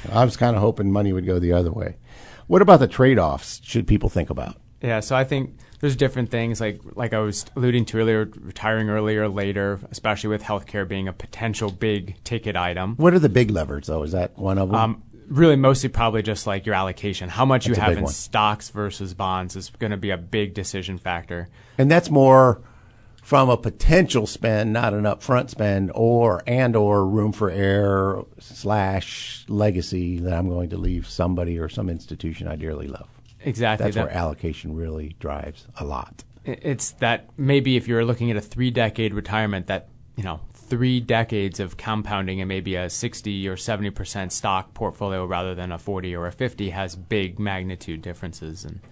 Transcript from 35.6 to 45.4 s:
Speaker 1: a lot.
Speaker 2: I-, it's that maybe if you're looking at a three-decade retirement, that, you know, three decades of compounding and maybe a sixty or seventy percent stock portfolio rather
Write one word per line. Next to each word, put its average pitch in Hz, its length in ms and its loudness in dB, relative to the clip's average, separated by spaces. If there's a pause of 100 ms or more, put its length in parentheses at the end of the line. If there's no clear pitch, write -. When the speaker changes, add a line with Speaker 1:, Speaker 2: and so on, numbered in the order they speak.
Speaker 1:
a 76 60 -8
lot. 71 380 -10 (240)
Speaker 2:
I-, 139 160 -8
it's 139 300 -4
that 117 440 -2
maybe 135 400 4
if 117 120 0
you're 117 160 2
looking 117 260 0
at 110 60 0
a 104 40 -2
three-decade 113 720 -2
retirement, 104 540 -2
that, 95 200 -4 (280)
you 110 80 -8
know, 80 160 -8 (140)
three 127 460 0
decades 110 600 0
of 92 160 -6
compounding 101 640 -4
and 95 80 -6
maybe 95 280 -4
a 90 120 -4
sixty 101 600 -6
or 92 80 -6
seventy 104 340 -4
percent 95 420 -8
stock 95 420 -4
portfolio 95 520 -4
rather 90 300 -4